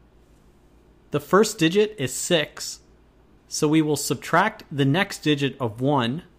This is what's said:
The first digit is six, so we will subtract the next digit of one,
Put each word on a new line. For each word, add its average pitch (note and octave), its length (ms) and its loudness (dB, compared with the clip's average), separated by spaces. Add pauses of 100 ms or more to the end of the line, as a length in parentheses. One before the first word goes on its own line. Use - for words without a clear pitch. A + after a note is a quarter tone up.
(1080)
The D3 100 -2
first G#3 380 2
digit G3+ 400 2
is B2+ 160 -6
six, - 680 -4 (680)
so - 200 0
we D#3 140 4
will D3+ 140 0
subtract F3 760 0
the C#3 140 0
next E3+ 340 0
digit C#3+ 400 0
of A2+ 220 -6
one, C3+ 420 0 (160)